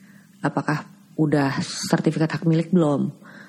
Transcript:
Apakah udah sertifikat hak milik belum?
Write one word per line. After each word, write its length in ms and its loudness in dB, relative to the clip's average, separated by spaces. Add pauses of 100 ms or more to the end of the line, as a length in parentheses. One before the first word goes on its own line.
(400)
Apakah 480 -4 (320)
udah 420 2
sertifikat 800 -2
hak 80 -4
milik 240 2
belum? 400 2 (380)